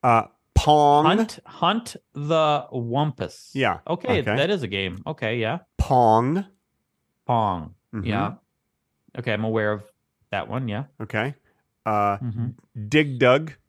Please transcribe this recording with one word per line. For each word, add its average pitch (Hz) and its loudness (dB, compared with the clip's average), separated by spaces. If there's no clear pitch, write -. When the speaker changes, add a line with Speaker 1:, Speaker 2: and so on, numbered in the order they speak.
Speaker 1:
Uh, 117 4
Pong. 147 6
Speaker 2:
Hunt, 214 2
Hunt 220 -4
the 151 0
Wumpus. 127 -6
Speaker 1:
Yeah. 113 0
Speaker 2:
Okay, 180 -2
Speaker 1:
Okay. 107 -2
Speaker 2:
that 151 0
is 190 -4
a 107 -8
game. 95 -6
Okay, 120 -6
yeah. 117 -4
Speaker 1:
Pong. 127 4
Speaker 2:
Pong. 101 -2
Speaker 1:
Mm-hmm. 107 -6
Speaker 2:
Yeah. 104 -2
Okay, 117 -4
I'm 107 -2
aware 110 0
of 104 -8
that 98 -6
one. 127 -8
Yeah. 110 -6
Speaker 1:
Okay. 113 -4
Uh, 101 0
Speaker 2:
Mm-hmm. 117 -6
Speaker 1:
Dig 143 0
Dug. 135 4